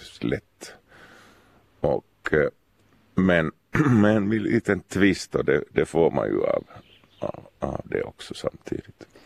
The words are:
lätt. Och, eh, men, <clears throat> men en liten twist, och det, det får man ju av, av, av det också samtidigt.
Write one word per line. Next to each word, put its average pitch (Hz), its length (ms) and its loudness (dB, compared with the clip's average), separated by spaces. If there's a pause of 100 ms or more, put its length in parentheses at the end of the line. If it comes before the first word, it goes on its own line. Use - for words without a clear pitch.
(220)
lätt. - 520 -6 (1040)
Och, - 540 -4
eh, 76 160 2 (680)
men, 87 360 2 (100)
<clears throat> 127 400 2
men 107 160 4
en 101 120 -2
liten 104 500 0
twist, - 560 0
och - 100 -2
det, 71 260 2
det 76 140 0
får 82 260 2
man 53 160 -2
ju 50 180 0
av, - 180 -2 (560)
av, - 280 -10 (120)
av - 240 -6
det - 200 -4
också - 300 -14
samtidigt. - 720 -10 (180)